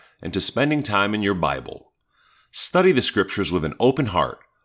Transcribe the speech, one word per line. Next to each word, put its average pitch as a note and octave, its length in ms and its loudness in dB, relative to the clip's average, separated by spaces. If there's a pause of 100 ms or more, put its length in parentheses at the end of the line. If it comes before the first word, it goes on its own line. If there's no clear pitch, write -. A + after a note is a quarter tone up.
(220)
and F2 120 -10
to F#2+ 80 -2
spending D3 420 0
time G#2 320 0
in G#2+ 80 -2
your G2+ 100 2
Bible. C#2+ 600 -6 (580)
Study F#3 400 2
the C3 100 4
Scriptures F#2+ 520 0
with E2+ 100 0
an D#2 160 -4
open C3 280 2
heart, D#2+ 320 -2 (260)